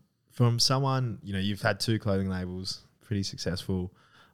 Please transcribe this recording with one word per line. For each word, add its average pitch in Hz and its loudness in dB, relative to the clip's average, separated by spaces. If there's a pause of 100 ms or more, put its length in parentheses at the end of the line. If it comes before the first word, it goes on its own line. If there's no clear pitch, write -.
(300)
from 120 4
someone, 131 2
you 98 -6
know, 98 0
you've 98 -2
had 107 2
two 113 0
clothing 98 0
labels, 92 -6 (220)
pretty 101 -2
successful. 92 -4 (420)